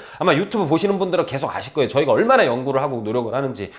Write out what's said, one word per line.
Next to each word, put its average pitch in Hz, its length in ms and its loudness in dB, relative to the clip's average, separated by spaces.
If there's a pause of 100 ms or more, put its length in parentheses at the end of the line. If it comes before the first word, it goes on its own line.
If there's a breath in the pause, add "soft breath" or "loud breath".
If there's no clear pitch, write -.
(200 loud breath)
아마 175 160 4
유튜브 196 320 -2
보시는 180 320 2
분들은 180 260 0
계속 135 300 -4
아실 - 180 -10
거예요. 131 140 2
저희가 139 240 2
얼마나 220 340 4
연구를 131 360 0
하고 135 200 -4
노력을 113 320 -2
하는지, 123 460 -4